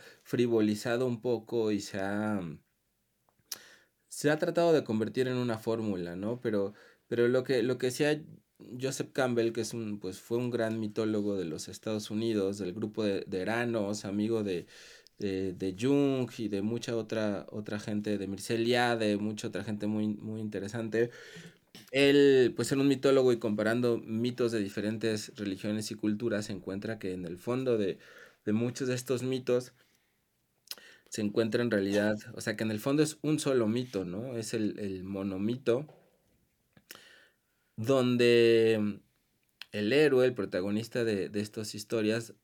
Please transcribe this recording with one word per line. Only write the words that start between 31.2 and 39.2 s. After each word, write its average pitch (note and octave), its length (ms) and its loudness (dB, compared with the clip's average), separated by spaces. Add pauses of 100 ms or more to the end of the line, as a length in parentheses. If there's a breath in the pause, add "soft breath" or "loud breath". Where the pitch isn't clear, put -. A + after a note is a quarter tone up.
encuentra A2 400 2
en A#2+ 80 0
realidad, G#2 460 2 (180)
o - 60 -12
sea, A2 160 -4
que A2+ 80 -4
en A2 60 0
el G#2+ 100 -2
fondo C#3+ 220 2
es - 200 -2
un D3+ 160 0
solo C3 280 2
mito, A2+ 380 -2
¿no? A2+ 320 -8
Es A2+ 180 -6
el, G#2+ 240 -2
el F#2+ 260 -8
monomito, G2+ 840 -2 (1900 loud breath)
donde A#2 1200 4 (720)